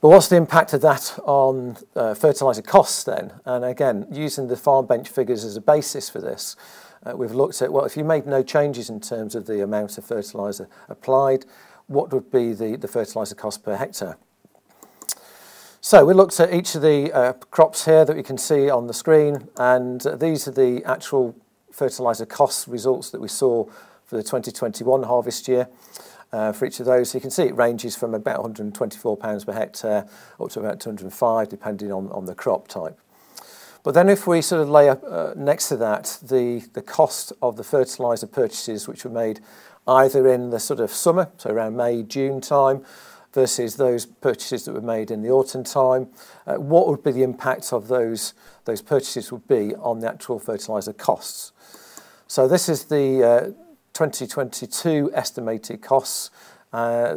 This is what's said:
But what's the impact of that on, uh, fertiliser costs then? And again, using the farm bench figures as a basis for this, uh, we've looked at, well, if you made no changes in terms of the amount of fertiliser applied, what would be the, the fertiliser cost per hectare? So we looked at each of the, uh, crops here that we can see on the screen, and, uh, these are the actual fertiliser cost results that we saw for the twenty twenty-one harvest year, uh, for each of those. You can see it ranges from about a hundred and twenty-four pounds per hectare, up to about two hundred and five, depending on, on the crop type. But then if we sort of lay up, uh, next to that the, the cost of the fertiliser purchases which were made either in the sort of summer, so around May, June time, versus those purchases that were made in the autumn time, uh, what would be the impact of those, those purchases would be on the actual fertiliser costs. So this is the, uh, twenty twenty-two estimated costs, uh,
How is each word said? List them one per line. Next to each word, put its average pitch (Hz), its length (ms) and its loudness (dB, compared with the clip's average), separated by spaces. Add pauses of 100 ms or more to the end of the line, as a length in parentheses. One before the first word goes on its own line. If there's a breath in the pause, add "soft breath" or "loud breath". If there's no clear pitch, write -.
But 151 60 10
what's 175 180 12
the 180 100 4
impact 165 360 4
of 139 80 0
that - 440 2
on, 131 520 2 (180)
uh, 110 200 -2
fertiliser 135 480 2
costs - 420 4
then? 98 300 -6 (100)
And 127 200 -4
again, 123 460 -2
using 139 380 -6
the 123 80 -2
farm 135 280 2
bench 117 240 -2
figures 117 360 -4
as 107 100 -10
a 110 60 -10
basis - 500 0
for - 100 -10
this, - 360 -10 (500 loud breath)
uh, 123 100 -10
we've 120 140 -6
looked 131 320 0
at, 120 100 -2
well, 139 120 2
if - 120 -6
you 151 60 -4
made 151 240 0
no 135 160 0
changes 131 480 -2
in 110 80 -10
terms 113 380 -8
of 107 100 -8
the 104 160 -2
amount 104 360 -4
of 101 60 -18
fertiliser 104 640 -8 (200 loud breath)
applied, 135 560 0 (420 soft breath)
what 143 260 -2
would - 200 -4
be 120 200 2
the, 110 240 -6
the 107 120 -10
fertiliser 107 480 -6
cost - 260 -10
per 104 140 -6
hectare? - 420 -8 (1600 loud breath)
So 180 240 10
we 170 100 6
looked 185 260 6
at 175 120 4
each 175 220 -2
of 156 80 -4
the, 147 300 4
uh, 127 220 2
crops - 500 2
here 160 200 8
that 151 120 0
we 139 80 -8
can 131 140 -8
see 143 300 2
on 120 200 0
the 117 60 -10
screen, 147 640 2
and, 127 480 2
uh, 135 120 -2
these 156 320 -2
are 135 40 -10
the 123 320 2
actual 127 520 -2 (340)
fertiliser 117 560 -2
cost - 400 0
results 123 440 -2
that - 100 -10
we 107 80 -10
saw 117 380 0 (380 loud breath)
for - 120 -12
the 110 80 -6
twenty 123 260 -6
twenty-one 123 540 -2
harvest 120 440 -2
year, 123 200 2 (640 loud breath)
uh, 107 200 -2
for 123 140 -4
each - 140 -10
of 120 60 -4
those. 127 280 2
You 127 60 -4
can 131 100 -10
see 175 140 0
it 127 120 -2
ranges 120 400 -2
from 113 180 -6
about 107 240 -4
a - 40 -6
hundred 110 220 -10
and 104 100 -10
twenty-four 110 420 -6
pounds 104 280 -8
per 104 80 -8
hectare, 107 540 -4 (320 loud breath)
up - 120 -10
to 113 100 -10
about 104 200 -8
two 113 100 -10
hundred 101 140 -12
and 95 100 -14
five, 113 340 0
depending 101 420 -10
on, 98 220 -8
on 95 140 -10
the 90 80 -10
crop - 340 -4
type. 80 300 -12 (840 loud breath)
But 147 120 -4
then 180 140 8
if 202 180 4
we 175 160 4
sort 165 200 0
of 143 60 -2
lay 147 200 8
up, 131 160 2
uh, 82 300 -6
next 143 360 -2
to 143 80 -2
that 110 440 -4
the, 120 520 -2
the - 80 -8
cost - 500 -2 (100)
of 120 140 -2
the 110 80 -14
fertiliser 123 640 -2
purchases 110 600 -6
which - 180 -16
were 123 60 -10
made 113 300 -6 (480 loud breath)
either 131 400 6
in 123 220 2
the 117 100 -4
sort 107 180 -6
of 113 120 -2
summer, 170 480 0
so 113 120 -8
around 110 260 -4
May, 120 260 -2
June 135 380 -4
time, 135 440 0 (480 loud breath)
versus 120 440 0
those 123 280 0
purchases - 640 -6
that 107 60 -10
were 104 100 -8
made 113 280 -6
in 107 120 -6
the 113 80 -2
autumn 131 340 2
time, 131 440 0 (380 loud breath)
uh, 135 100 -4
what 160 300 4
would 147 160 -2
be 143 100 0
the 123 100 2
impact 127 500 -2
of 110 160 -4
those, 113 460 -2 (320 soft breath)
those 110 160 -6
purchases - 500 -2
would 123 160 -16
be 110 280 2
on 117 240 -4
the 113 80 -4
actual 113 300 -8
fertiliser 107 540 -6
costs. - 600 -6 (760 loud breath)
So 135 200 2
this 175 220 2
is 156 160 -2
the, 135 420 2
uh, 120 240 4 (420)
twenty 147 340 -4
twenty-two 143 840 -4
estimated 113 680 -8
costs, - 480 -2 (420 soft breath)
uh, 117 440 -2